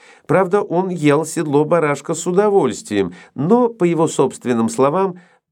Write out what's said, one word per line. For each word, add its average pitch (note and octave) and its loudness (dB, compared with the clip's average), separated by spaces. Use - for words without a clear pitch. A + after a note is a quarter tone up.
Правда, F#3+ 2
он F#3 -2
ел D3+ 0
седло D3+ 0
барашка D#3 -2
с D#3+ -8
удовольствием, D#3+ 0
но, A3+ 2
по A3+ -4
его E3 2
собственным A#2+ -2
словам, F3 0